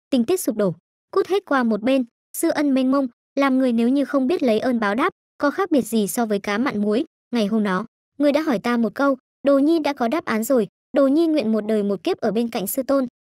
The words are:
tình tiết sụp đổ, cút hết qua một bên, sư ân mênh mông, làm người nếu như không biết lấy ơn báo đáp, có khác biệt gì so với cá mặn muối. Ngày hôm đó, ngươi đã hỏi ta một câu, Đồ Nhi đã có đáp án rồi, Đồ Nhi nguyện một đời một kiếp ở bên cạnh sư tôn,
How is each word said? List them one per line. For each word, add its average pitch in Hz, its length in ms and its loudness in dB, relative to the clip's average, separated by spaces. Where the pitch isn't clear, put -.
tình 240 140 2
tiết 370 160 0
sụp 240 160 -4
đổ, 196 180 0
cút 381 160 0
hết 392 180 -2
qua 262 180 0
một 220 200 0
bên, 262 220 0
sư 330 140 -2
ân 285 240 0
mênh 262 160 2
mông, 269 180 0
làm 269 240 0
người 262 140 2
nếu 233 160 2
như 277 160 2
không 269 220 -2
biết 349 160 0
lấy 220 160 2
ơn 247 220 -2
báo 202 140 -2
đáp, 302 180 0
có 285 120 0
khác 370 200 -4
biệt 277 120 2
gì 214 240 0
so 233 200 -2
với 208 120 -2
cá 208 200 -4
mặn 233 240 -2
muối. 214 220 0
Ngày 220 120 0
hôm 214 160 0
đó, 190 240 -2
ngươi 285 140 2
đã 294 80 2
hỏi 311 180 -2
ta 240 180 -2
một 226 180 0
câu, 277 220 0
Đồ 277 160 4
Nhi 320 200 2
đã 294 140 -2
có 254 160 -2
đáp 311 160 -4
án 220 200 -2
rồi, 233 240 0
Đồ 277 160 4
Nhi 320 180 2
nguyện 294 260 0
một 214 80 0
đời 214 220 -2
một 202 200 -2
kiếp 370 160 -2
ở 226 120 -2
bên 233 180 -2
cạnh 208 180 -6
sư 262 160 -4
tôn, 269 240 0